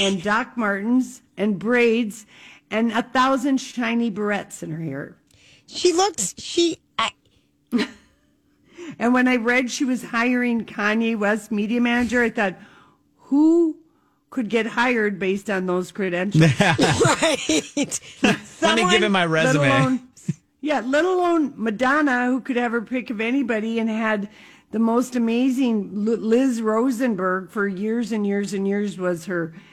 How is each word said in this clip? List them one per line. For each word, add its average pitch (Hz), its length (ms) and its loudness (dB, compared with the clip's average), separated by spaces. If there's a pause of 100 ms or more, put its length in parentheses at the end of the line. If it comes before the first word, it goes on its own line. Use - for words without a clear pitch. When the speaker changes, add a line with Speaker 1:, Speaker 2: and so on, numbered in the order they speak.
Speaker 1:
and 196 220 0
Speaker 2:
<laughs> - 20 -10
Speaker 1:
Doc 226 320 -2
Martens 226 640 -2 (160)
and 202 220 -2
braids 233 680 0 (460)
and 226 220 0
a 226 100 -2
thousand 262 560 0
shiny 233 520 -2
barrettes 208 520 -4
in 170 80 -8
her 160 120 -8
hair. 143 360 -8 (480)
Speaker 2:
She - 260 0
looks, 359 460 -2
she, - 400 -2 (200)
I 226 120 -2 (600)
Speaker 1:
<laughs> 233 160 0 (1120)
And 233 160 2
when 254 140 2
I 254 80 2
read 240 340 0
she - 140 -4
was 247 200 -2
hiring 240 600 0
Kanye 226 540 0
West 208 340 -2
media 220 280 0
manager, 240 420 0
I 226 80 0
thought, 196 260 -2 (640)
"Who 320 600 4 (520)
could 233 180 -4
get 220 180 0
hired 226 520 0
based 196 300 -2
on 190 180 -2
those 180 260 -2
credentials?" 175 640 2
Speaker 3:
<laughs> - 40 2
Speaker 2:
Right. - 1400 2 (600)
Speaker 3:
Let 320 160 2
me 190 140 4
give - 120 4
him 208 100 2
my 190 120 2
Speaker 1:
Someone, 165 60 0
let 160 140 2
Speaker 3:
resume. 147 260 2
Speaker 1:
alone 135 300 2 (600)
yeah, 285 240 0
let 285 200 2
alone 349 520 2
Madonna, 247 680 0
who 254 140 0
could 247 160 -4
have 240 160 0
her 233 100 -2
pick 240 280 -6
of 214 100 -6
anybody 226 580 -2
and 226 100 0
had 214 400 -2 (440)
the 214 60 -2
most 240 380 0
amazing 233 760 0 (160)
L-, 233 100 2
Liz 233 440 2
Rosenberg 214 880 0
for 202 160 -2
years 214 460 -2
and 208 140 -2
years 202 260 -2
and 196 160 -2
years 202 300 -2
was 180 280 -4
her 165 280 -4 (180)